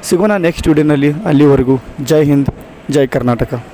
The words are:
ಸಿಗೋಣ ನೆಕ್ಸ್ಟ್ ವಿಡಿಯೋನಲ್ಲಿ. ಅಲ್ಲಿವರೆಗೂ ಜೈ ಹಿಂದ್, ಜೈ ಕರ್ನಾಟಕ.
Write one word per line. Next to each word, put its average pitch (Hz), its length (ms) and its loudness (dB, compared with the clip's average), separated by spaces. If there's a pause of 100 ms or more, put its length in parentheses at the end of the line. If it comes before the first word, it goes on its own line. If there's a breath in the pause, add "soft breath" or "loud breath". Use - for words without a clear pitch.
ಸಿಗೋಣ 202 280 0
ನೆಕ್ಸ್ಟ್ 170 360 -2
ವಿಡಿಯೋನಲ್ಲಿ. 151 440 2 (140)
ಅಲ್ಲಿವರೆಗೂ 139 520 4 (280)
ಜೈ 151 180 2
ಹಿಂದ್, 143 260 2 (420)
ಜೈ 139 160 2
ಕರ್ನಾಟಕ. 120 560 -4 (100)